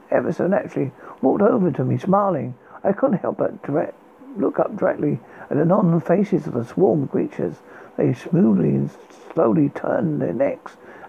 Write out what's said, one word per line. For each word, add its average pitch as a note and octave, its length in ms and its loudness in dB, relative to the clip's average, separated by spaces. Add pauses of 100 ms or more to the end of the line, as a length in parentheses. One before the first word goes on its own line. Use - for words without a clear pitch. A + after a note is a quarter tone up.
(100)
ever C3+ 220 0
so - 140 -2
naturally, E3 460 -2 (300)
walked - 200 2
over F3+ 300 4
to C3 120 -2
me, B2+ 140 0
smiling. F3+ 560 0 (300)
I G3 80 2
couldn't - 260 0
help - 200 -4
but - 240 -4
direct, - 340 -4 (400)
look - 240 0
up - 160 -2
directly D3 420 0 (320)
at - 60 -2
the D3+ 80 2
non E3+ 360 4
faces F3 460 0
of D3+ 80 -6
the A#2+ 100 -2
swarm D#3+ 440 2
creatures. - 480 -4 (400)
They C3 160 2
smoothly F3+ 580 2
and C#3 200 0 (420)
slowly C#3+ 360 4
turned D3 520 -2
their C3+ 120 -2
necks - 440 -4 (320)